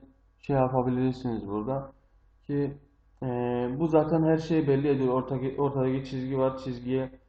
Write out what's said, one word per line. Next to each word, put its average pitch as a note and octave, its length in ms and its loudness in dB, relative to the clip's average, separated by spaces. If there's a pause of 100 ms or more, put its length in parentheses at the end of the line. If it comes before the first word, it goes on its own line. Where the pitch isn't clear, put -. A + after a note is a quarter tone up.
(380)
şey - 180 -2
yapabilirsiniz B2+ 920 0
burada. C3 440 -4 (540)
Ki, C#3+ 320 -2 (440)
e, C3+ 40 -4 (520)
bu E3 80 0
zaten D#3+ 360 4
her D#3+ 160 4
şeyi D#3+ 300 0
belli C#3 200 2
ediyor. C3 260 2
Ortadaki, C3 460 -2
ortadaki C3+ 500 0
çizgi C3 280 -4
var. C3 200 0
Çizgiye, B2+ 520 -4 (180)